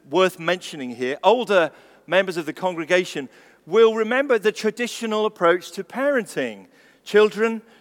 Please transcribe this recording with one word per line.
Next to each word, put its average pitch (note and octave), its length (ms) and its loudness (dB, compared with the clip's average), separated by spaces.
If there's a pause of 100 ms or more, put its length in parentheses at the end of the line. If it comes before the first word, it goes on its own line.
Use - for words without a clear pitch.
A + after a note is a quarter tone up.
worth F3+ 300 2
mentioning D#3+ 580 -6
here. B2+ 260 -4
Older F#3+ 480 4 (360)
members F3+ 320 0
of D3+ 80 -6
the D3 80 -8
congregation E3+ 760 -2 (380)
will A3 280 4
remember A#3+ 440 0
the G3+ 140 0
traditional G#3+ 720 -4
approach F3+ 460 0
to F#3+ 120 -10
parenting. F3 840 -4 (340)
Children G#3+ 580 2 (200)